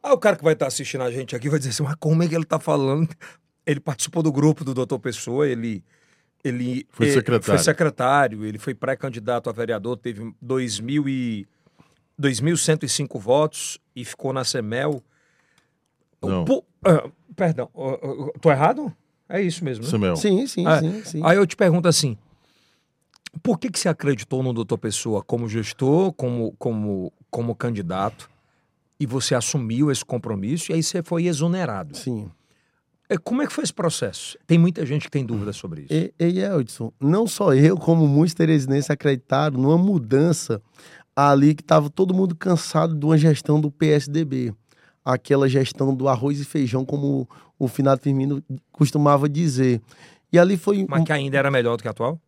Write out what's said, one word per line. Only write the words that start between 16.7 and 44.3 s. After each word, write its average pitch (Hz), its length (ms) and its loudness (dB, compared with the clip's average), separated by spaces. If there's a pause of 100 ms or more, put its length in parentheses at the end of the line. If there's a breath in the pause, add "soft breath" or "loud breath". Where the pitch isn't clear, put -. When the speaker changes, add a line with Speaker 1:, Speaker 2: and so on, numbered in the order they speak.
Speaker 1:
ah, 160 260 4 (240)
perdão, 160 420 -2
ah, 135 240 -6
ah, 135 400 -8
tô - 80 4
errado? 180 440 2 (360)
É 190 140 -2
isso 175 220 -4
mesmo, 123 180 -6
né? 135 80 -6
Speaker 2:
semel. 101 240 2
Speaker 3:
Sim, 202 320 2
sim, 175 220 -2
Speaker 1:
É. 160 100 6
Speaker 3:
sim, 180 260 -2
sim. 160 200 -8
Speaker 1:
Aí 170 120 4
eu 202 80 4
te - 120 -6
pergunto 175 320 4
assim: 143 280 0 (1300)
por 226 160 0
que 254 100 -8
que 180 100 -6
você - 100 0
acreditou 139 520 -2
no 127 120 -2
doutor 113 260 -4
Pessoa 107 420 -4
como 117 280 -4
gestor, 131 640 0
como, 120 480 -4
como, 104 520 -4 (160)
como 117 280 -6
candidato, 101 760 -6 (680)
e 147 60 -2
você 127 300 -2
assumiu 139 560 0
esse 127 120 -2
compromisso 113 680 -6
e 170 40 -2
aí 165 80 0
você 175 200 -4
foi 170 240 -2
exonerado? 156 680 -2
Speaker 3:
Sim. 107 360 -8 (800)
Speaker 1:
É, - 100 0
como 254 240 -2
é 277 40 -2
que - 60 -10
foi 311 100 -6
esse 185 120 -6
processo? - 720 -6
Tem 165 120 4
muita 170 280 2
gente 143 180 -4
que - 60 -18
tem 139 140 -2
dúvida 104 280 -6
sobre 80 300 -12
isso. 69 100 -8
Speaker 3:
E, 160 260 -2
e, 175 220 0
Eldson, 147 580 -4
não 180 280 2
só 190 280 2
eu, 147 220 6
como 165 320 4
muitos 156 260 4
teresinenses 143 560 2
acreditaram 139 720 0
numa 143 160 4
mudança 151 840 2 (520 loud breath)
ali 143 400 6
que 147 80 -10
tava 151 280 4
todo 185 240 0
mundo 185 200 0
cansado 160 640 0
de 143 80 -4
uma 156 140 6
gestão 151 420 4
do 147 100 0
P 151 200 0
S 147 200 2
D 160 140 0
B. 127 300 -4 (500 soft breath)